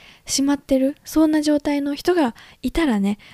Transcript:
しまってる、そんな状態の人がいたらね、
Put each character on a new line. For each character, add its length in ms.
し 160
ま 140
っ 40
て 200
る、 260
そ 220
ん 40
な 120
状 180
態 220
の 120
人 200
が 200
い 100
た 140
ら 120
ね、 200